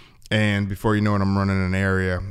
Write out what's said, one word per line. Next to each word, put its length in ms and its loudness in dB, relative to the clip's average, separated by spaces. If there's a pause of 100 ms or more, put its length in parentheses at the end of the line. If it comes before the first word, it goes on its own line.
(280)
And 400 0
before 280 0
you 60 2
know 120 2
it, 60 0
I'm 180 2
running 260 0
an 120 -2
area. 420 0 (120)